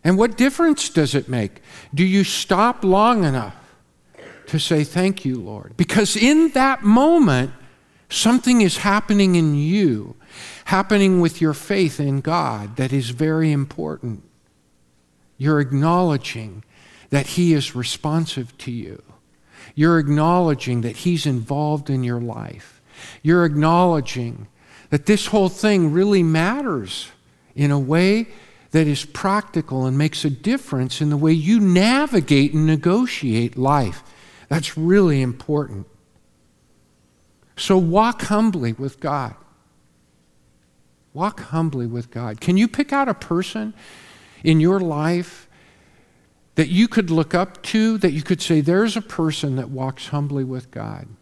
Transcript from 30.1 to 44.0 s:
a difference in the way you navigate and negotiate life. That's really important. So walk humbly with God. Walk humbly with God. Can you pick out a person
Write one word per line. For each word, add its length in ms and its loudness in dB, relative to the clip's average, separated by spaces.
a 60 -2
difference 720 -4
in 80 0
the 80 0
way 140 2
you 280 2
navigate 920 2
and 120 2
negotiate 920 0
life. 460 0
That's 300 -4
really 440 2
important. 680 -6
So 200 2
walk 460 2
humbly 500 0
with 260 -10
God. 340 -6
Walk 260 -6
humbly 480 -4
with 240 -8
God. 300 -10
Can 160 2
you 100 4
pick 240 -4
out 160 0
a 60 -2
person 600 -6